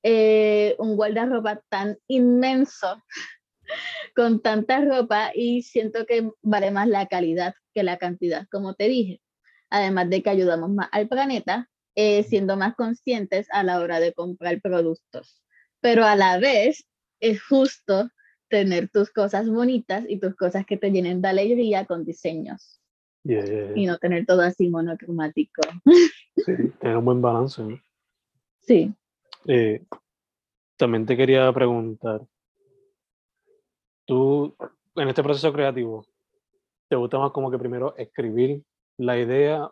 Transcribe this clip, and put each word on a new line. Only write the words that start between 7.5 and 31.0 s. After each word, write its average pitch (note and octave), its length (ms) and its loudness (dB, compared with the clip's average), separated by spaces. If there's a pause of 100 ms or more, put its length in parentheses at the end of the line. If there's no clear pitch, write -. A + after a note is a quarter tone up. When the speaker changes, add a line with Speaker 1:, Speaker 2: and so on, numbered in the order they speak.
Speaker 1:
que G#3 80 0
la F3+ 140 -2
cantidad, F3 540 -6
como G3 220 -8
te G3+ 140 -2
dije. A3+ 340 -2 (480)
Además F#3+ 400 0
de F#3+ 140 0
que G#3+ 80 0
ayudamos F3 400 0
más G3+ 200 -2
al G#3+ 160 0
planeta, B3 600 -4 (260)
eh, G#3 280 2
siendo G3 340 0
más G3 180 -2
conscientes A3+ 760 -4
a G3+ 120 0
la F3+ 180 0
hora E3+ 180 -2
de E3+ 140 0
comprar F3 480 -6
productos. - 840 -4 (360)
Pero A#3 260 4
a G#3 100 4
la F#3 240 4
vez, B3+ 480 2 (320)
es G#3+ 240 0
justo A#3+ 680 2 (400)
tener G3 380 2
tus G#3 240 0
cosas G3+ 380 -2
bonitas A#3+ 580 -2
y G3+ 120 -6
tus F#3+ 180 -4
cosas F#3+ 280 -2
que G3+ 120 -4
te G3+ 120 -2
llenen F3+ 320 0
de F#3+ 60 0
alegría G3+ 580 0
con E3+ 200 -6
diseños. E3 720 -10 (460)
Speaker 2:
Yeah, A2 180 0
yeah, G2+ 100 -4 (120)
yeah. G2 100 -10
Speaker 1:
Y G3+ 120 0
no F3 100 -2
tener E3+ 280 -2
todo F3+ 160 4
así F3 280 0
monocromático. E3 920 -6 (240)
<laughs> E4+ 380 8 (220)
Speaker 2:
Sí, - 80 -2 (260)
tener A2+ 180 -2
un A#2 60 0
buen B2 180 2
balance, A#2+ 400 0
¿no? A2 160 -10 (840)
Speaker 1:
Sí. G#3 320 4 (540)
Speaker 2:
Eh, A2+ 380 0 (920)
también A#2 280 0